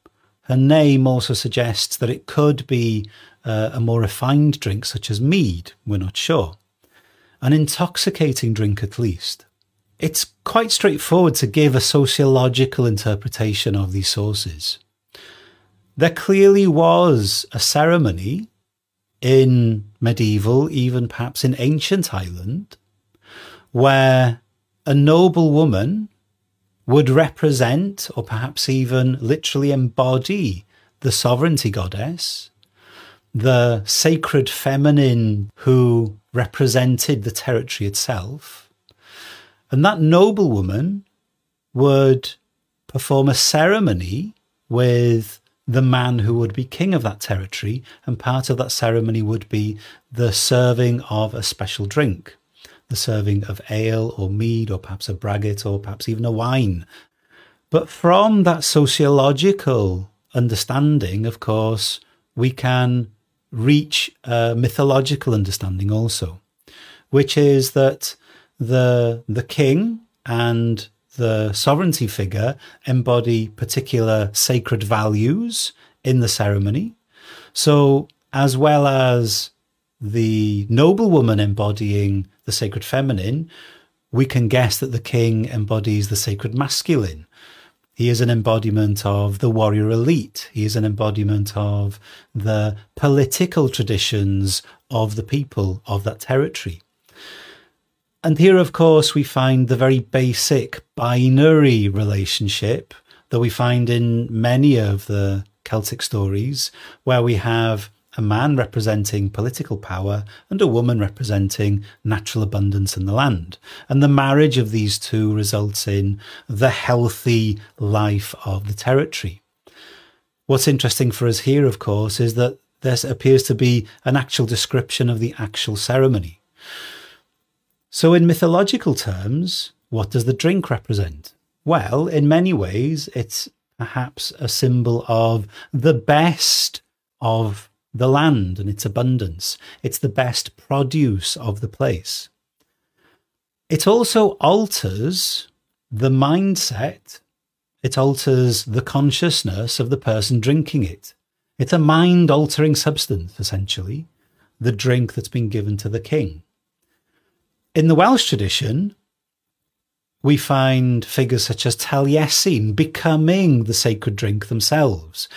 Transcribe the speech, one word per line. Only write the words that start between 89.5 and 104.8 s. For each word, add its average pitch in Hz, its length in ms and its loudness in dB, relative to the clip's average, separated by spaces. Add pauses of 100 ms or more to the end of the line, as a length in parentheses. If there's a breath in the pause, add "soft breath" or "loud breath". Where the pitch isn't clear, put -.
elite. 120 640 -2
He 107 120 -4
is 107 100 -4
an 107 100 0
embodiment 104 720 -2
of 101 420 -2 (340 loud breath)
the 107 440 -2 (180)
political 143 760 0
traditions 101 920 -2 (300 loud breath)
of 110 240 -2
the 110 80 -6
people 104 640 -4
of 101 160 -4
that 107 160 -8
territory. 131 600 -4 (1400 loud breath)
And 160 140 2
here, 185 200 8
of 165 140 2
course, 160 420 4
we 147 100 0
find 131 440 2
the 127 80 0
very 131 240 4
basic - 840 -2 (120)
binary 127 920 4
relationship 101 1080 -4 (360 soft breath)
that 120 100 0
we 120 100 2
find 123 400 0
in 120 400 0
many 123 480 2
of 101 280 -2